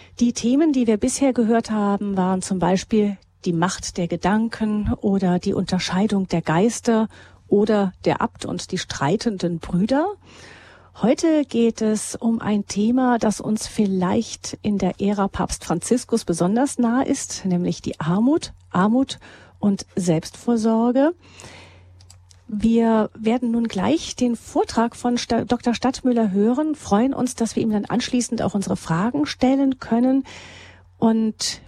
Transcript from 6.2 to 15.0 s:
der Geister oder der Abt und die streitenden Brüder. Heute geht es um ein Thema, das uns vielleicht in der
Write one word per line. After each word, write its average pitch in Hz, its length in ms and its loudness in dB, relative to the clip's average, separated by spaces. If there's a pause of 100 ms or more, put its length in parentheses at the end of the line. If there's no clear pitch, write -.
der 165 140 0
Geister 220 680 2 (400)
oder 202 460 2 (120)
der - 160 0
Abt - 240 -6
und - 260 -8
die 185 60 -4
streitenden 175 840 -2
Brüder. 240 480 0 (960)
Heute 302 440 2
geht 233 360 0
es 214 320 -2
um 226 260 -2
ein 208 280 -2
Thema, 240 500 2
das 220 240 -2
uns 214 240 -4
vielleicht 196 960 -2
in 208 160 -2
der 185 240 -2